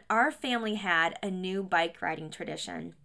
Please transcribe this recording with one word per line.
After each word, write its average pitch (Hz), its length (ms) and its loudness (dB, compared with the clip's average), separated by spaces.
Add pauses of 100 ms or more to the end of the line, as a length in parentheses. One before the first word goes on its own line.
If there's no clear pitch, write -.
our 233 220 4
family 233 460 -2
had 170 460 2
a 202 80 -2
new 185 320 -2
bike 170 380 2
riding 156 300 -4
tradition. 160 640 -8 (100)